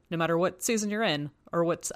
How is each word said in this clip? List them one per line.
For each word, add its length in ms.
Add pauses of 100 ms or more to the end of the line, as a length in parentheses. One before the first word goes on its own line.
No 80
matter 200
what 260
season 260
you're 140
in 260 (220)
or 120
what, 320